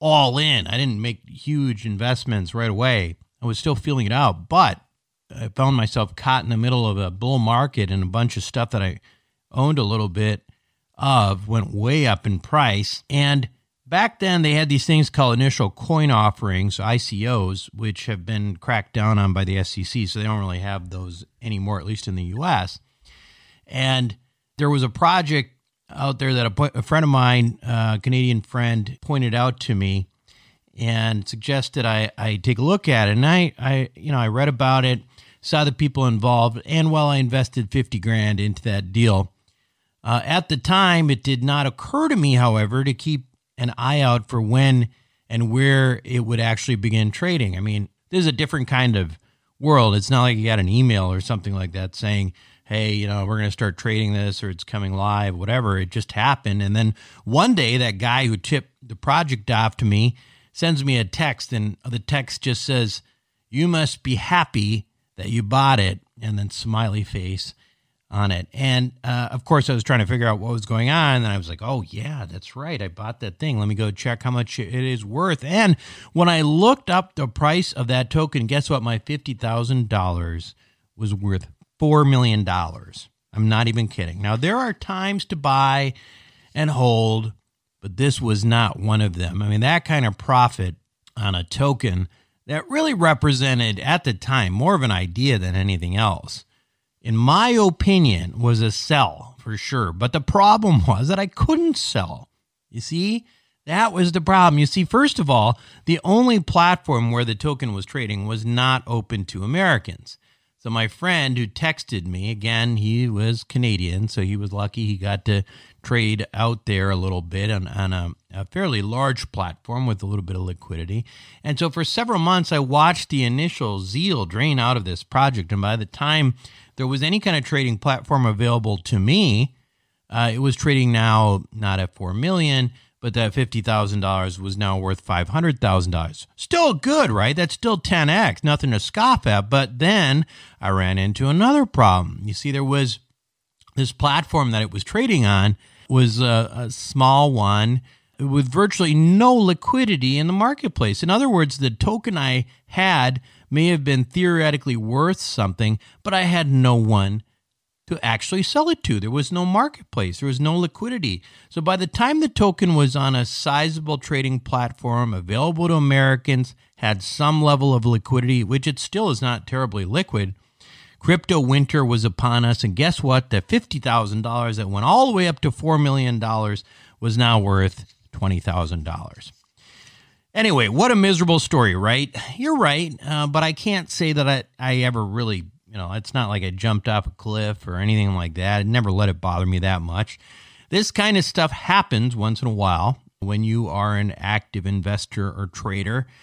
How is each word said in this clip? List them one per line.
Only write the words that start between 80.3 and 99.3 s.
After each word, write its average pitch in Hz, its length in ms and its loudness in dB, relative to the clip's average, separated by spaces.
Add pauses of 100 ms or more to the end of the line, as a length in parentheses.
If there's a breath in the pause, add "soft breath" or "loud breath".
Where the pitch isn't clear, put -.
was 104 180 -2
worth 95 320 -4 (320)
four 151 260 4
million 123 380 4
dollars. 87 640 -6 (240)
I'm 110 160 2
not 113 200 2
even 110 180 0
kidding. 87 340 -8
Now, 104 140 -2
there 160 220 -2
are 247 160 -2
times 196 540 -6
to 180 100 -8
buy 135 580 2 (580 loud breath)
and 151 160 -2
hold, 113 640 2 (480)
but 95 160 -12
this 135 240 0
was 110 240 0
not 117 340 2
one 107 220 0
of 98 140 0
them. 90 260 -4
I 104 80 -2
mean, 104 120 2
that 156 240 2
kind 151 200 0
of 104 140 -2
profit 117 560 2 (420)
on 101 200 -4
a 87 80 -6
token 113 640 -2 (380)
that 156 220 -8
really 302 240 0
represented, 135 840 2
at 160 240 0
the 127 100 -2
time, 104 400 -2
more 143 220 2
of 143 80 0
an 120 80 0
idea 98 480 0
than 90 160 -4
anything 92 420 -2
else, - 480 -2 (560)
in 113 160 -2
my 160 320 4
opinion, 175 920 2
was 117 220 2
a 113 100 2
sell 107 680 -2